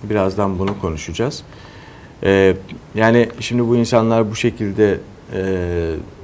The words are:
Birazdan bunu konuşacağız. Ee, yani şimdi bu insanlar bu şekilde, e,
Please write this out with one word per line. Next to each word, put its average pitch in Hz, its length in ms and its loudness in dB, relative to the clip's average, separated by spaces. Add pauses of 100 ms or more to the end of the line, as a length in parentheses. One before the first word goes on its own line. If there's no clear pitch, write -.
Birazdan 98 560 -2
bunu 98 200 -4
konuşacağız. 85 640 -6 (800)
Ee, 95 300 6 (420)
yani 113 340 4 (100)
şimdi 120 280 -2
bu 120 80 2
insanlar 113 560 2
bu 110 40 -8
şekilde, 107 600 0 (360)
e, 95 80 -4 (840)